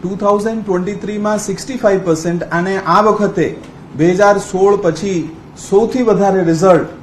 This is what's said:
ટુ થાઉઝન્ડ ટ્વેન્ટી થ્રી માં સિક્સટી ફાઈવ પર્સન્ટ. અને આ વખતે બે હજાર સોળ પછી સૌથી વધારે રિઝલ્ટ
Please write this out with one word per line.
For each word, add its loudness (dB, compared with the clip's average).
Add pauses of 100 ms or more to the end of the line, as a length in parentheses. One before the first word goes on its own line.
ટુ -4
થાઉઝન્ડ 0
ટ્વેન્ટી -2
થ્રી -8
માં -2
સિક્સટી -8
ફાઈવ 2
પર્સન્ટ. -2
અને -2
આ 2
વખતે 0 (400)
બે 2
હજાર 4
સોળ 2
પછી -2 (340)
સૌથી 2
વધારે 2
રિઝલ્ટ 4 (160)